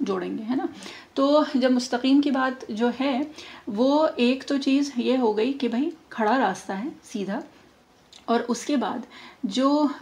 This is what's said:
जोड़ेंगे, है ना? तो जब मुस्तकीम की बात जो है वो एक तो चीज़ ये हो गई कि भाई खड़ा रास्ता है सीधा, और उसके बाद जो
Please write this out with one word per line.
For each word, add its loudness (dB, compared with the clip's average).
जोड़ेंगे, -4
है -4
ना? -2
तो 4
जब 4
मुस्तकीम 4
की 0
बात -2
जो 0
है -2
वो 2
एक 0
तो -2
चीज़ 2
ये 2
हो 2
गई 0
कि -2
भाई -2
खड़ा 0
रास्ता -2
है -6
सीधा, -8
और 2
उसके -2
बाद -4
जो 2